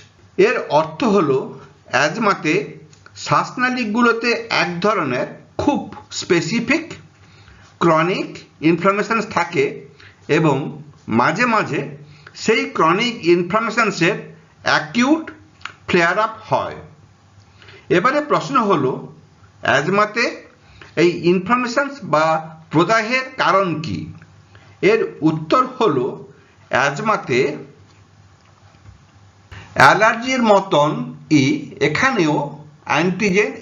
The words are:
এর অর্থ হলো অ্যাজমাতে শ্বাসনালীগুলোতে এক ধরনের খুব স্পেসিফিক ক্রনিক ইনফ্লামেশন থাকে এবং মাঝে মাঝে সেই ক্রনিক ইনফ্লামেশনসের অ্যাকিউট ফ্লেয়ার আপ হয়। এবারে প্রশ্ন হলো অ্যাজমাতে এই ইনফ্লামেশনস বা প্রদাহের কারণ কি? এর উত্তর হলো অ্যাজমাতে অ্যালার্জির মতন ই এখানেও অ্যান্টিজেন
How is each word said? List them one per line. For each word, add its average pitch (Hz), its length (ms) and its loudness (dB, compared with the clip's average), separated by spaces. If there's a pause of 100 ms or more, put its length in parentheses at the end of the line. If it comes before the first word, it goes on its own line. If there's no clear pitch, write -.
(380)
এর 233 180 4 (240)
অর্থ 156 200 -6 (160)
হলো 143 220 2 (560)
অ্যাজমাতে 160 600 0 (720)
শ্বাসনালীগুলোতে 233 1040 0 (320)
এক 170 80 -2 (160)
ধরনের 151 420 -2 (340)
খুব - 180 0 (420)
স্পেসিফিক 220 640 0 (960)
ক্রনিক 170 480 2 (420)
ইনফ্লামেশন 196 480 0 (160)
থাকে 170 300 0 (720)
এবং 156 200 2 (600)
মাঝে 165 340 2
মাঝে 143 280 -2 (600)
সেই 254 200 2 (120)
ক্রনিক 190 400 2 (200)
ইনফ্লামেশনসের 202 800 0 (520)
অ্যাকিউট 240 560 0 (640)
ফ্লেয়ার 175 380 2
আপ 220 80 -4 (160)
হয়। 95 280 -2 (1200)
এবারে 262 220 2 (120)
প্রশ্ন 262 240 -2 (140)
হলো 135 220 2 (720)
অ্যাজমাতে 202 580 2 (800)
এই 175 60 6 (240)
ইনফ্লামেশনস 247 600 0 (180)
বা 156 120 2 (480)
প্রদাহের 220 520 2 (160)
কারণ 185 260 2 (180)
কি? 90 140 -6 (920)
এর 220 80 2 (300)
উত্তর 254 340 0 (140)
হলো 139 280 0 (680)
অ্যাজমাতে 147 680 0 (2500)
অ্যালার্জির 226 720 4
মতন 165 380 4 (520)
ই - 20 2 (440)
এখানেও 165 480 0 (540)
অ্যান্টিজেন 185 600 0 (100)